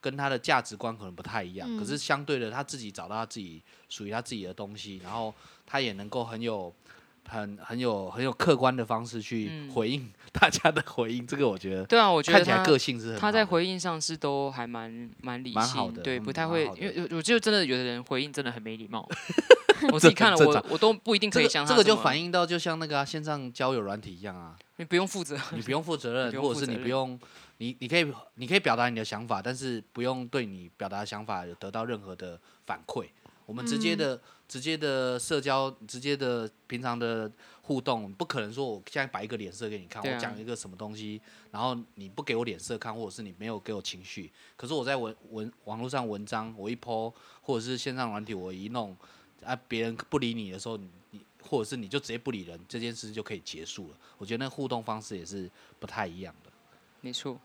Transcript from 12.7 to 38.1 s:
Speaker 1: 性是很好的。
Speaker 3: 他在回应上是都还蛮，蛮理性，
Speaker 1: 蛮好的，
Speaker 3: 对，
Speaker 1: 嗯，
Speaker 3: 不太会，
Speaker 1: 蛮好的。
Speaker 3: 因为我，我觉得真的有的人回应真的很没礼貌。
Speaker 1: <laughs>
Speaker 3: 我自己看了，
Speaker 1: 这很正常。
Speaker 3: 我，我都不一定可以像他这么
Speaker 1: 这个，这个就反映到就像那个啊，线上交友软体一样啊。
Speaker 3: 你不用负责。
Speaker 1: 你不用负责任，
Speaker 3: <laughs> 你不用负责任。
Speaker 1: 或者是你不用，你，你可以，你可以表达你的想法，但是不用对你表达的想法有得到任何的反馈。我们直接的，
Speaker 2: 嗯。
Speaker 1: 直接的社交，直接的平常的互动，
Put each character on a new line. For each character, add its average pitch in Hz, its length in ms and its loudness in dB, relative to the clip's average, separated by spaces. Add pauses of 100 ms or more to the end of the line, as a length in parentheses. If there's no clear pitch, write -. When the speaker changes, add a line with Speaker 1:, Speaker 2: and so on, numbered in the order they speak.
Speaker 1:
性 139 220 0
是 110 60 -8
很 113 80 -4
好 - 20 -4
的。 104 60 -2
Speaker 3:
他 208 100 4
在 214 140 6
回 180 200 4
应 185 140 -2
上 165 220 -2
是 160 160 -2
都 139 340 0
还 123 160 -6
蛮， 117 420 -8 (120)
蛮 123 200 -6
理 127 100 -6
性， - 20 -8
Speaker 1:
蛮 110 160 4
好 131 200 0
的， 117 120 -8
Speaker 3:
对， 131 180 0
Speaker 1:
嗯， 107 40 -4
Speaker 3:
不 131 100 -2
太 165 120 0
会， 165 200 2
Speaker 1:
蛮 110 40 -2
好 92 60 -6
的。 - 60 -10
Speaker 3:
因 196 80 -2
为 170 200 -4
我， 165 80 -2
我 160 40 0
觉 226 120 4
得 233 60 6
真 214 140 4
的 190 120 6
有 127 120 4
的 127 60 2
人 123 200 -2
回 127 180 0
应 147 120 -4
真 139 100 -2
的 127 80 -2
很 113 100 -8
没 113 140 -6
礼 110 140 -12
貌。 110 180 -6 (400)
Speaker 1:
<laughs> - 460 8
Speaker 3:
我 151 60 4
自 - 100 12
己 - 40 8
看 214 160 8
了， 175 80 6
Speaker 1:
这 156 60 10
很 147 100 10
正 113 80 4
常。 - 80 -10
Speaker 3:
我， 151 40 2
我 160 40 0
都 220 140 6
不 214 240 2
一 196 40 4
定 208 100 0
可 - 120 4
以 226 60 6
像 147 180 2
他 147 40 0
这 - 80 8
么 - 0 -
Speaker 1:
这 208 60 10
个， - 0 -
这 214 80 8
个 214 60 8
就 - 60 -2
反 147 180 4
映 175 80 -2
到 175 160 4
就 170 140 0
像 160 200 0
那 160 60 -4
个 147 120 0
啊， 139 80 2
线 156 180 -6
上 143 300 -4
交 131 200 2
友 120 60 2
软 101 220 -4
体 98 120 -14
一 87 80 -16
样 98 140 -8
啊。 85 220 -16 (180)
Speaker 3:
你 170 80 -10
不 175 140 2
用 190 100 4
负 180 160 -4
责。 139 160 -4 (140)
Speaker 1:
你 113 80 -4
不 110 100 -4
用 147 100 2
负 160 140 -2
责 123 180 -2
任， 127 140 2
Speaker 3:
<laughs> - 0 -
你 113 40 -2
不 120 40 -6
用 139 80 -2
负 143 100 2
责 147 60 -2
任。 139 60 0
Speaker 1:
或 - 0 -
者 - 0 -
是 120 120 -2
你 127 60 -4
不 120 60 0
用， 131 280 0 (420)
你， 120 200 -6
你 127 80 -6
可 165 100 2
以， 165 80 6 (300)
你 123 100 -8
可 160 80 0
以 196 60 6
表 123 160 4
达 120 140 4
你 117 80 -2
的 110 80 -2
想 107 200 -6
法， 104 160 -2
但 123 140 -4
是 123 260 -4 (120)
不 120 80 -4
用 127 260 0
对 123 180 0
你 90 300 -12
表 98 140 -6
达 98 100 -4
的 104 60 -4
想 107 200 -8
法 95 200 -4
有 85 100 -10
得 98 160 -10
到 113 140 -2
任 120 120 -2
何 98 160 -10
的 87 240 -12 (280)
反 - 200 -4
馈。 107 200 -6 (400)
我 107 80 -12
们 175 120 -6
直 233 140 0
接 170 160 2
的， 143 200 0
Speaker 2:
嗯。 - 60 -16 (260)
Speaker 1:
直 127 140 -10
接 156 160 0
的 131 400 0
社 143 240 0
交， 135 340 2 (120)
直 127 120 -10
接 143 160 0
的 123 320 0 (200)
平 123 120 -6
常 123 180 -2
的 113 320 -2 (340)
互 131 180 0
动， 113 320 0